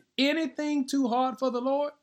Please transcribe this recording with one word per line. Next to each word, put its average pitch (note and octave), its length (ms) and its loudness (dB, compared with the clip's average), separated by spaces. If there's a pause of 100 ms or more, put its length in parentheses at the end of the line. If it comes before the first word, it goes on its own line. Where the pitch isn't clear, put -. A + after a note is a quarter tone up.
(180)
anything D4 720 0
too C#4 220 0
hard B3+ 300 0
for C4 120 0
the A#3+ 80 -4
Lord? C#4 320 -2 (120)